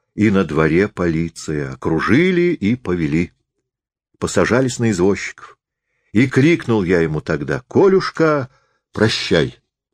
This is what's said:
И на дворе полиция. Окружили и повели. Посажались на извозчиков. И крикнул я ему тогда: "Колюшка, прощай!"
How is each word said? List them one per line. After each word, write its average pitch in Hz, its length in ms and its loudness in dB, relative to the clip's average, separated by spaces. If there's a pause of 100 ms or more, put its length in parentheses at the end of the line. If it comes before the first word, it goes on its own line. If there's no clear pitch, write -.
(140)
И 110 160 2
на 95 140 2
дворе 78 440 2
полиция. 80 840 -6
Окружили 170 800 0
и 101 220 -2
повели. 85 560 -4 (840)
Посажались 110 600 0
на 117 120 0
извозчиков. - 680 -2 (540)
И 117 140 2
крикнул 131 560 2
я 87 180 2
ему 76 200 -2
тогда: 71 480 -6
"Колюшка, 160 800 0 (440)
прощай!" - 680 0 (340)